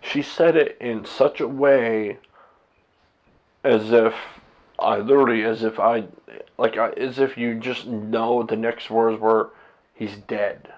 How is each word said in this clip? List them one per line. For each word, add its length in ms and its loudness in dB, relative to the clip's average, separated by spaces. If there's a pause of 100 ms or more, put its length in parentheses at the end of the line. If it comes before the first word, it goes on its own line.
She 220 -6
said 340 2
it 240 2
in 240 -6
such 360 0
a 80 -4
way 680 2 (1500)
as 280 2
if 220 6 (640)
I 200 0
literally, 460 2
as 180 -4
if 160 -4
I, 260 0 (540)
like, 180 0
I, 140 0
as 280 -8
if 180 0
you 180 -4
just 320 -8
know 560 -2
the 140 -4
next 340 -6
words 300 0
were, 300 2 (440)
He's 220 -10
dead. 600 -8